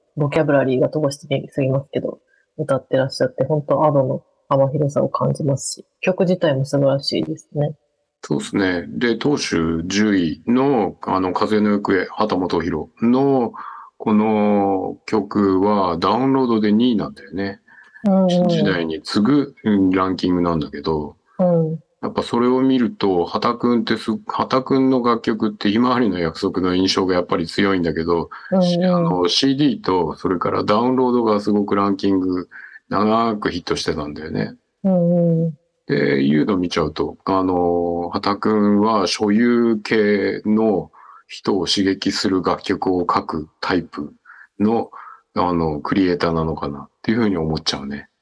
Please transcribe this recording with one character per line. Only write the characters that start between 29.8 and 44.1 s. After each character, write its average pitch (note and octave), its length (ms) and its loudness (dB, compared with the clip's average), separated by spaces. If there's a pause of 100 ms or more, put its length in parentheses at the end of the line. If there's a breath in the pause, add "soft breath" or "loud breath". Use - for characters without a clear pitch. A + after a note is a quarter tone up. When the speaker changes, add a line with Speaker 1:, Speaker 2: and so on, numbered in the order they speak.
Speaker 2:
と、 F2 340 -2
そ - 120 -8
れ F2+ 120 0
か - 100 -2
ら G2 140 -2
ダ G2+ 120 0
ウ B2 160 2
ン B2+ 40 0
ロ B2+ 140 2
ー - 40 0
ド B2 100 2
が G#2+ 160 2
す G#2 120 -2
ご G#2 140 2
く G2+ 100 -2
ラ G2+ 120 2
ン G2 100 0
キ G2 140 0
ン F#2+ 80 2
グ、 F2+ 300 -4 (400 loud breath)
長 G#2+ 480 0
く F#2+ 140 -4
ヒ F2 80 -6
ッ - 40 -10
ト - 120 -2
し - 80 -6
て E2 100 -2
た D2 140 -6
ん D2 80 -10
だ D2+ 80 -12
よ D#2+ 80 -10
ね。 - 240 -4 (280)
Speaker 1:
う G3 60 2
ん E3+ 540 2
う E3 60 0
ん。 D#3 80 -10 (300)
Speaker 2:
で、 - 360 2
い - 180 2
う C3 40 0
の G#2 120 0
見 F2+ 100 -2
ち F2 120 -2
ゃ D#2+ 40 2
う D2+ 100 -2
と、 D2+ 300 -4
あ F#2+ 180 0
の、 F2 720 0
秦 G2+ 260 -2
く G#2+ 120 0
ん G#2 300 4
は G#2 260 0
所 G#2 240 0
有 A#2 460 2
系 G#2 680 0
の G#2+ 460 0 (360 loud breath)
人 - 300 -2
を E2+ 80 -2
刺 G2+ 180 0
激 G2 280 0
す - 180 -4
る F#2 140 0
楽 F2+ 180 -2
曲 - 340 -2
を F2+ 60 0
書 F#2 220 -2
く D#2 260 -8 (120)
タ F#2 140 -2
イ E2 80 0
プ D2+ 300 -12 (460 loud breath)